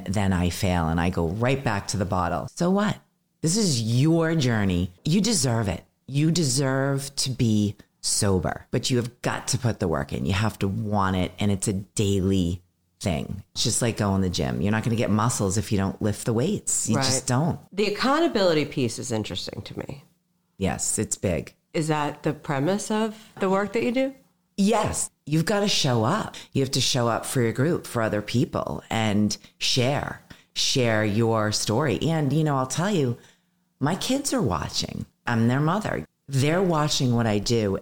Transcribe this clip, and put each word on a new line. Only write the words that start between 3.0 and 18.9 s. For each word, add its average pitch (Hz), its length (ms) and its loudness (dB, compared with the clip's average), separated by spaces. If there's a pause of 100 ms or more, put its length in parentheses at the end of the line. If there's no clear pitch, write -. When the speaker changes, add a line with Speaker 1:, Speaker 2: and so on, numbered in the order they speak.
Speaker 1:
This 160 160 0
is 165 260 2
your 160 540 2
journey. 104 560 2 (120)
You 175 160 4
deserve 135 460 2
it. - 160 -4 (240)
You 147 240 2
deserve 139 840 0
to - 140 -2
be 107 440 2 (260)
sober, - 680 0
but 123 180 -2
you 127 100 2
have 120 220 -4
got - 280 -4
to - 100 0
put 110 220 -2
the 98 80 2
work 71 240 -2
in. 62 140 -4
You 87 60 2
have 104 280 0
to 101 80 0
want 101 480 0
it, 92 240 0
and 104 100 2
it's 98 160 -2
a 113 60 2
daily 95 920 0 (380)
thing. 78 500 -4
It's - 140 -4
just - 180 0
like 117 140 0
going 98 260 2
to 92 60 0
the 87 40 -2
gym. 65 280 -2
You're 92 100 0
not 110 140 0
gonna 117 100 0
get 110 160 0
muscles 107 480 0
if 104 140 -4
you 104 60 2
don't 95 220 -2
lift 101 240 -2
the 123 80 0
weights. 143 560 -2
You 110 80 2
Speaker 2:
Right. 135 80 0
Speaker 1:
just 131 220 -2
don't. 131 320 0 (140)
Speaker 2:
The 202 140 -2
accountability 202 800 2
piece 131 360 -2